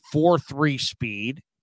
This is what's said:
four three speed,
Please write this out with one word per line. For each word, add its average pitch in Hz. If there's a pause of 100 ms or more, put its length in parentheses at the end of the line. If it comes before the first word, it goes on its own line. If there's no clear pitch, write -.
(120)
four 160
three 143
speed, 113 (200)